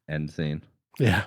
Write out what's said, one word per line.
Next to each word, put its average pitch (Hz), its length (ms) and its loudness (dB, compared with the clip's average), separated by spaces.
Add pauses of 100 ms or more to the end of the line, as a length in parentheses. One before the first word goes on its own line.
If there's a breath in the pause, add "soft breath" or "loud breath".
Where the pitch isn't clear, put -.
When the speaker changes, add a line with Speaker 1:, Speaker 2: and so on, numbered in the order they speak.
Speaker 1:
end 76 240 -4
scene. 78 300 -4 (380)
Speaker 2:
Yeah. 101 260 4